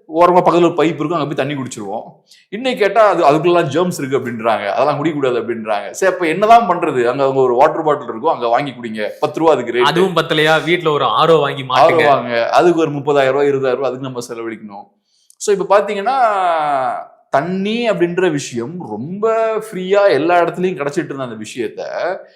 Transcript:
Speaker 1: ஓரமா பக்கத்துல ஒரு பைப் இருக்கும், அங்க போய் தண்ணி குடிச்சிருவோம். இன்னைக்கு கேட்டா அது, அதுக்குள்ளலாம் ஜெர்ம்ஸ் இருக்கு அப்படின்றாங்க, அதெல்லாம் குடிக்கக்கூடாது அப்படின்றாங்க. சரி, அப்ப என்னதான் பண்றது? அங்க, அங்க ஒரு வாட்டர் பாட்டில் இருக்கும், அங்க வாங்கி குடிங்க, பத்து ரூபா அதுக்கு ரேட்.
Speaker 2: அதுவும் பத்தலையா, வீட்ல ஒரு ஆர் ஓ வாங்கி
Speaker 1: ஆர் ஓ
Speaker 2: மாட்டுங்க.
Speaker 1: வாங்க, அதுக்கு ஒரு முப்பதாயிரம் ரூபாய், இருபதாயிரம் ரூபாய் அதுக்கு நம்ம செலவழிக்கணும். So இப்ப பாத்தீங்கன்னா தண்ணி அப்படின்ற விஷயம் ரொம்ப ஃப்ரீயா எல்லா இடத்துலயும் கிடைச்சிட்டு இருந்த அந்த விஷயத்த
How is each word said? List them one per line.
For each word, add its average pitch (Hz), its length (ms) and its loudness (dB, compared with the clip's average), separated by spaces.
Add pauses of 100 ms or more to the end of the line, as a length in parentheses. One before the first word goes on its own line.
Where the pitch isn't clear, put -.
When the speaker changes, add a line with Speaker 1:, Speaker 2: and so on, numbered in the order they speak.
(180)
Speaker 1:
ஓரமா 180 240 6
பக்கத்துல 170 260 4
ஒரு 165 100 -4
பைப் 151 220 0
இருக்கும், 160 180 -4
அங்க 147 120 -2
போய் 147 100 -4
தண்ணி 143 160 -4
குடிச்சிருவோம். 113 480 -10 (480)
இன்னைக்கு 226 300 -4
கேட்டா 202 280 4
அது, 170 180 0
அதுக்குள்ளலாம் 156 460 2
ஜெர்ம்ஸ் 175 260 0
இருக்கு 135 180 -2
அப்படின்றாங்க, 113 560 -2
அதெல்லாம் 139 260 0
குடிக்கக்கூடாது 139 400 -2
அப்படின்றாங்க. 110 480 -6 (100)
சரி, 190 140 2
அப்ப 180 220 -4
என்னதான் 214 360 6
பண்றது? 170 380 0
அங்க, 135 200 0
அங்க 135 200 2
ஒரு 120 120 2
வாட்டர் 160 280 2
பாட்டில் 127 260 -2
இருக்கும், 147 220 -2
அங்க 120 180 -4
வாங்கி 139 200 -2
குடிங்க, 110 360 -8 (100)
பத்து 147 220 -4
ரூபா 165 140 6
அதுக்கு 123 200 -4
ரேட். 147 160 4
Speaker 2:
அதுவும் 175 260 0
பத்தலையா, 156 460 2
வீட்ல 160 320 0
ஒரு 135 120 0 (120)
ஆர் 165 160 4
ஓ - 80 6
வாங்கி 139 240 -6
Speaker 1:
ஆர் - 0 -
ஓ 123 60 -4
Speaker 2:
மாட்டுங்க. 151 400 4
Speaker 1:
வாங்க, 120 280 0 (160)
அதுக்கு 165 280 4
ஒரு 147 120 -4
முப்பதாயிரம் 139 380 2
ரூபாய், 143 160 2
இருபதாயிரம் 131 300 -2
ரூபாய் 123 100 -2
அதுக்கு 131 180 -10
நம்ம 123 200 -10
செலவழிக்கணும். 107 580 -12 (520)
So 214 160 -2
இப்ப 180 200 -2
பாத்தீங்கன்னா 202 420 -2 (1160)
தண்ணி 190 400 -2 (120)
அப்படின்ற 175 440 0
விஷயம் 120 420 -6 (200)
ரொம்ப 165 320 -8 (400)
ஃப்ரீயா 185 360 -2 (100)
எல்லா 165 280 2
இடத்துலயும் 170 420 0
கிடைச்சிட்டு 143 300 -4
இருந்த 139 180 -8
அந்த 110 100 -12
விஷயத்த 107 440 -8 (540)